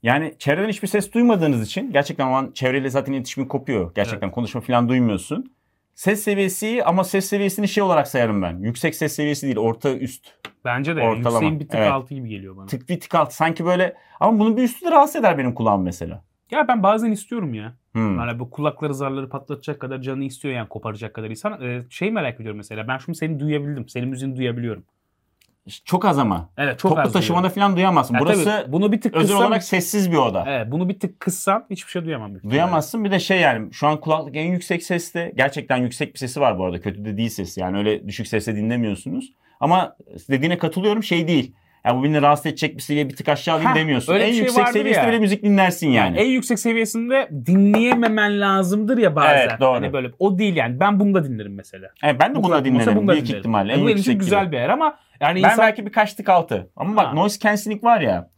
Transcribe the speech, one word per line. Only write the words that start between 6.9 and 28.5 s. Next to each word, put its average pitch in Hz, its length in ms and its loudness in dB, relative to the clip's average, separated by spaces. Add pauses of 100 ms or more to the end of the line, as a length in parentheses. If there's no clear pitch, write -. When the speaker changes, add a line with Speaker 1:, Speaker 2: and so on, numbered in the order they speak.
Speaker 1:
ses 190 220 -2
seviyesini 202 420 -2
şey 202 160 0
olarak 165 240 2
sayarım 110 340 0
ben. 87 160 -4
Yüksek 117 380 -4
ses 151 200 -4
seviyesi 147 300 -4
değil, 127 120 -2
orta 113 360 -2
üst. - 340 -8 (380)
Speaker 2:
Bence 139 300 -2
de 151 60 -2
Speaker 1:
Ortalama. 117 280 2
Speaker 2:
yükseğin 147 300 0
bir 147 80 -8
tık - 120 -2
Speaker 1:
Evet. 110 120 4
Speaker 2:
altı 135 220 -4
gibi 127 160 -10
geliyor 95 280 -12
bana. 95 80 -20
Speaker 1:
Tık 123 240 -10
bir 175 100 -4
tık - 160 -8
altı. 151 200 2
Sanki 160 300 -2
böyle 180 300 0 (240)
ama 214 200 4
bunun 220 180 4
bir 254 60 2
üstü 247 220 -4
de 339 60 0
rahatsız 294 240 4
eder 202 220 2
benim 127 160 -2
kulağım 104 300 2
mesela. 85 400 -8 (280)
Speaker 2:
Ya 285 160 2
ben 233 160 2
bazen 220 280 2
istiyorum 202 420 -6
ya. 110 200 -10 (180)
Speaker 1:
Hmm. 107 280 0
Speaker 2:
Yani 120 200 -4
bu 123 100 -10
kulakları 147 440 -4
zarları 135 360 -6
patlatacak 143 500 -10
kadar 131 220 -8
canı 135 220 -6
istiyor 135 300 -8
yani 113 160 -6
koparacak 107 440 -10
kadar 110 160 -10
insan. 202 320 -8
Ee, 123 280 -8
şey 202 220 -4
merak 151 240 -4
ediyorum 110 220 -10
mesela. 107 300 -10
Ben 131 100 -4
şimdi 156 200 -8
seni 160 220 -4
duyabildim. 147 500 -4
Senin 127 200 -6
müziğini 131 280 -6
duyabiliyorum. 120 460 -4 (1000)
Speaker 1:
Çok 180 200 0
az 156 140 2
ama. 95 380 -2
Speaker 2:
Evet, 139 220 -2
çok 190 120 2
Speaker 1:
Toplu 156 100 2
Speaker 2:
az 123 120 0
Speaker 1:
taşımada 175 300 2
Speaker 2:
duyuyorum. 185 180 0
Speaker 1:
falan 196 140 4
duyamazsın. 175 380 2
Speaker 2:
Ya 123 60 2
Speaker 1:
Burası 170 260 4
Speaker 2:
tabii, 208 260 -2